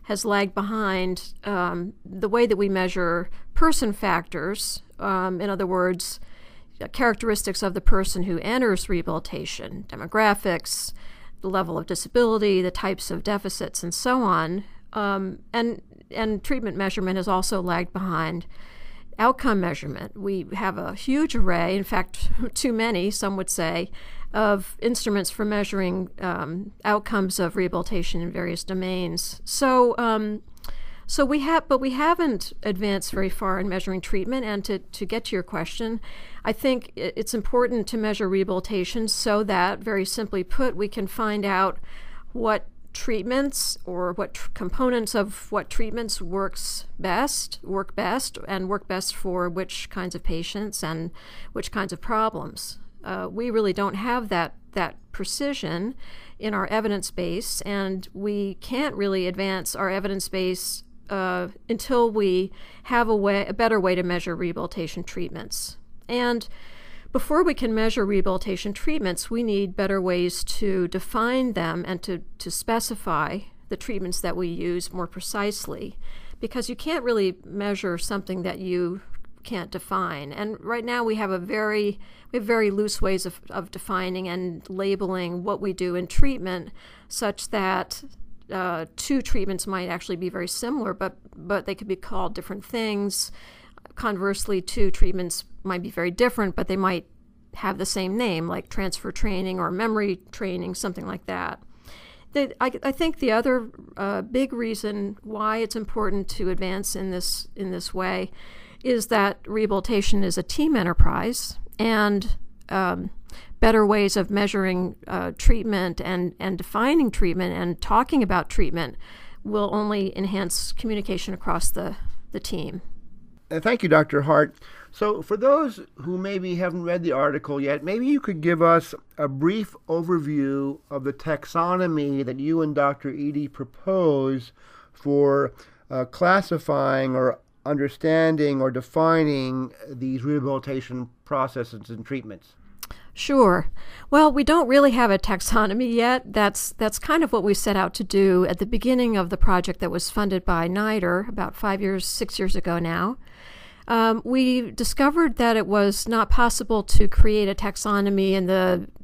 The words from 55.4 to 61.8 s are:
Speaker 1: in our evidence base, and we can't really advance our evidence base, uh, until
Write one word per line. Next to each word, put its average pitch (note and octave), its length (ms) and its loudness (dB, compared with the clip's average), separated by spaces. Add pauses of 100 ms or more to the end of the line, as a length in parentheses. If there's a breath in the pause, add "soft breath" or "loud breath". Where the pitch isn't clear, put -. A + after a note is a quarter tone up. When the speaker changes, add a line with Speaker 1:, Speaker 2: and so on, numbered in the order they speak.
Speaker 1:
in G#3+ 140 -4
our F#3+ 140 -2
evidence G#3 460 -2
base, F3 500 -4
and G3 500 -4
we G3+ 420 -4
can't C4+ 420 -4
really F#3+ 320 0
advance F#3+ 480 -4
our G3 120 -2
evidence G3 400 -2
base, F#3 540 -2 (260)
uh, F#3 400 -2 (200)
until A#3 420 2